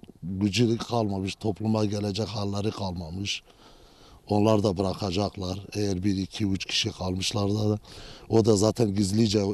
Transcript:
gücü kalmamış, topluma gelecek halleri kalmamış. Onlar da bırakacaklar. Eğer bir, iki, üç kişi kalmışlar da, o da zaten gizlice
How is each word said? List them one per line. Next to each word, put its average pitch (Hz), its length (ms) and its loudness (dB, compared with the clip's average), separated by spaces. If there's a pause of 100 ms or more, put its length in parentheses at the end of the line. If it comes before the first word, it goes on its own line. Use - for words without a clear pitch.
(220)
gücü 101 560 2
kalmamış, 98 560 -2
topluma 107 500 0
gelecek 104 440 -4
halleri 101 420 -4
kalmamış. 92 720 -8 (840)
Onlar 104 340 4
da 101 160 2
bırakacaklar. 95 960 -4
Eğer 98 300 -2
bir, 98 120 2
iki, 95 300 -4
üç 98 180 -2
kişi - 260 -2
kalmışlar 95 600 -2
da, 107 280 0 (500)
o 110 160 6
da 107 120 6
zaten 104 380 4
gizlice 104 600 2